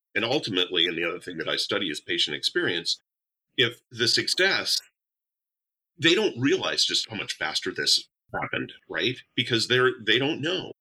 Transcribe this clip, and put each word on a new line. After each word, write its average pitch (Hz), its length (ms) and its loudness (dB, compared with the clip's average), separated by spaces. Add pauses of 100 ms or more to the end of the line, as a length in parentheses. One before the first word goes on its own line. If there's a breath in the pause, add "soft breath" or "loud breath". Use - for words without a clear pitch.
(140)
and 101 100 0
ultimately, 90 640 0
and 87 120 -2
the 85 100 0
other 85 120 -6
thing 85 180 -10
that 78 100 -4
I 76 80 0
study 101 320 -2
is 73 120 -6
patient 82 360 -2
experience. 104 600 -2 (580)
If 120 240 2 (100)
the 113 180 0
success, 123 720 2 (1200)
they 165 160 4
don't 202 240 2
realize 117 460 2
just - 240 0
how 110 80 -10
much - 200 -6
faster 80 360 -4
this - 340 0 (320)
happened, - 340 -4 (160)
right? 95 280 -2 (180)
Because 117 340 0
they're, 127 240 4 (120)
they 107 140 4
don't 139 240 -2
know. 170 380 -6